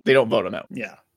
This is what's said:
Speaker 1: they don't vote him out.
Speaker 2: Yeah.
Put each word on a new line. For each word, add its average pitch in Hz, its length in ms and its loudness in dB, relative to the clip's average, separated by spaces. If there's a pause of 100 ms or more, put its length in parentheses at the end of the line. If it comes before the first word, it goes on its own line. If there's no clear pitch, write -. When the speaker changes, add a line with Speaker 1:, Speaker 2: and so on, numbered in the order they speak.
Speaker 1:
they 131 80 4
don't 127 160 4
vote 110 160 0
him 95 100 -8
out. - 140 -10
Speaker 2:
Yeah. 120 260 -14 (220)